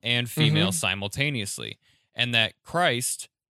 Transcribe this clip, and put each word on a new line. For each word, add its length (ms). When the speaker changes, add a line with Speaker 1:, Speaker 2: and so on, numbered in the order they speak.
Speaker 1:
and 260
female 380
Speaker 2:
Mm-hmm. 60
Speaker 1:
simultaneously, 1040
and 220
that 260
Christ, 680